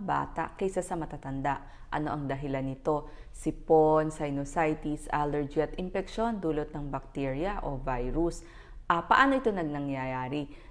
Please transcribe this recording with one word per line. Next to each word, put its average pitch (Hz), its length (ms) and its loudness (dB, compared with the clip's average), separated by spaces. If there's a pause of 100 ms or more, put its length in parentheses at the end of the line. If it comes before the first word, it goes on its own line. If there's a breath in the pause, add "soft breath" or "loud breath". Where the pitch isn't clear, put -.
bata 156 560 -2
kaysa 190 240 0
sa 175 160 -4
matatanda. 139 640 -4 (240 loud breath)
Ano 151 240 -2
ang 147 160 -4
dahilan 139 320 -2
nito? 139 480 -2 (240 loud breath)
Sipon, 156 800 4
sinusitis, 151 1040 -2
allergy 147 480 0
at - 160 -4
impeksyon 196 640 -2
dulot 151 320 -2
ng 147 160 -6
bakterya 139 720 -2
o 139 160 -4
virus. 131 640 0 (480 loud breath)
Ah, 170 80 4
paano 262 400 8
ito 262 80 2
nag-, 175 240 0
nangyayari? 135 800 -2 (200 loud breath)